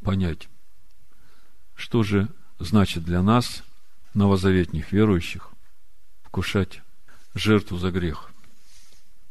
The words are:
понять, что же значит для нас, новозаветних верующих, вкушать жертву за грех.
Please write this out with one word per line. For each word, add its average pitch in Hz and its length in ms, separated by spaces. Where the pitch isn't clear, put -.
понять, 95 460
что - 260
же 101 280
значит 87 440
для 87 180
нас, 113 400
новозаветних 95 800
верующих, 98 580
вкушать - 580
жертву 98 440
за 90 140
грех. 87 400